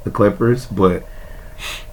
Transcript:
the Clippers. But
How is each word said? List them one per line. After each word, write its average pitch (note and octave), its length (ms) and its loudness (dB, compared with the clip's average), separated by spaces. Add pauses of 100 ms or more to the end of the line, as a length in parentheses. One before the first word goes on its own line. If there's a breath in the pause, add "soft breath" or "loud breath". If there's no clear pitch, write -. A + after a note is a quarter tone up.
the - 80 -4
Clippers. A2+ 560 4
But F#2 380 2 (880 loud breath)